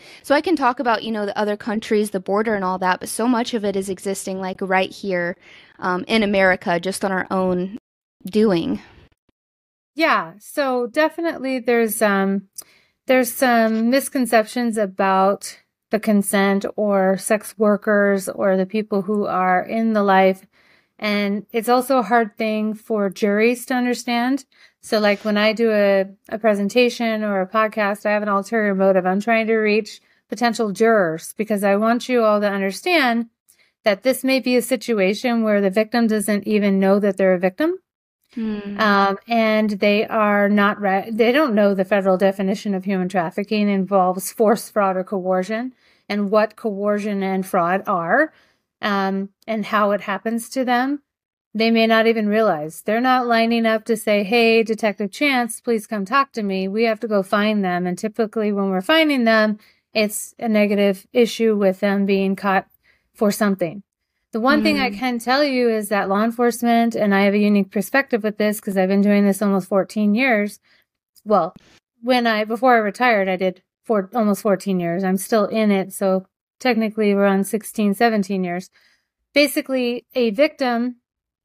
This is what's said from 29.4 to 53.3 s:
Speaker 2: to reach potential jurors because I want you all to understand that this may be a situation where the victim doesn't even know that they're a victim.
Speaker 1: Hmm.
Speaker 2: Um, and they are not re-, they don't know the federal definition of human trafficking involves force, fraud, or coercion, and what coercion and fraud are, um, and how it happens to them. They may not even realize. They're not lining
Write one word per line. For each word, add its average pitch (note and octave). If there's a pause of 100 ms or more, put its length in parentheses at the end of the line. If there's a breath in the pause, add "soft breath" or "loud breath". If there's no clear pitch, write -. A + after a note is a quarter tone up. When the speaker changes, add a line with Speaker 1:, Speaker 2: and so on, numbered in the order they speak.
Speaker 2:
to A3+
reach G#3+ (280)
potential A#3
jurors F#3+
because G#3
I G3
want A3+
you A#3+
all G#3+
to G#3
understand A#3 (580 soft breath)
that G3+
this B3+
may C4
be B3
a A#3
situation A3+
where G#3
the G3
victim A3
doesn't G#3
even G3+
know G3
that G3+
they're F#3
a F3
victim. D4+ (560)
Speaker 1:
Hmm. G#3
Speaker 2:
Um, G3 (100)
and A3
they G#3
are G3+
not G#3
re-, G3
they A3+
don't C#4
know G3+
the F#3
federal F#3+
definition G3
of F#3
human F#3
trafficking G3+
involves F#3
force, A3
fraud, F#3+
or F#3
coercion, F#3+ (340 soft breath)
and G3+
what A3
coercion G3+
and F#3+
fraud F#3
are, G3+ (480 soft breath)
um, G3 (180)
and A3
how G#3
it G3+
happens A3+
to C4
them. B3+ (500)
They A3
may A3+
not A3+
even A3
realize. F#3+
They're A3
not B3+
lining A3+